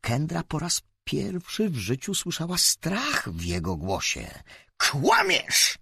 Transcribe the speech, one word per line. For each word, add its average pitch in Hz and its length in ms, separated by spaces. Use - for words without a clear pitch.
Kendra 156 420
po - 160
raz - 240
pierwszy 196 640
w 165 60
życiu 120 380
słyszała 175 440
strach 233 680
w 82 140
jego 87 340
głosie. - 680
Kłamiesz! - 1040